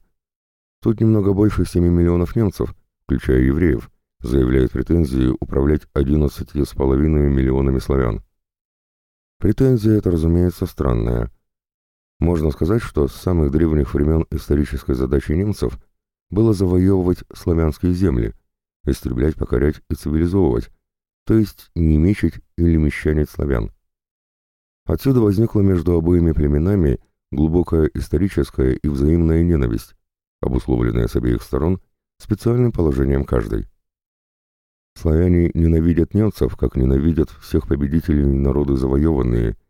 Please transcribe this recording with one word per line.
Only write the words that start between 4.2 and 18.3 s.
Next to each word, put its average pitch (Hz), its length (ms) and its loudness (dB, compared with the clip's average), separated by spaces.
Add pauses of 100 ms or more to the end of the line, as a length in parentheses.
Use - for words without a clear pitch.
заявляют 64 520 0
претензии 64 680 0
управлять 71 540 -2
одиннадцатью 71 720 -2
с - 40 -6
половиной 71 600 0
миллионами 65 500 0
славян. 62 440 -2 (1160)
Претензия 110 540 2
эта, 101 180 2
разумеется, 85 540 0
странная. 58 680 -2 (880)
Можно 82 320 0
сказать, 101 300 -2
что 71 260 -2
с - 80 -12
самых 82 360 0
древних 76 420 0
времен 73 380 0
исторической 71 640 -4
задачей 65 420 -2
немцев 101 440 -4 (500)
было 110 240 2
завоевывать 92 720 2 (100)
славянские 82 600 -2
земли, 67 400 -2 (520)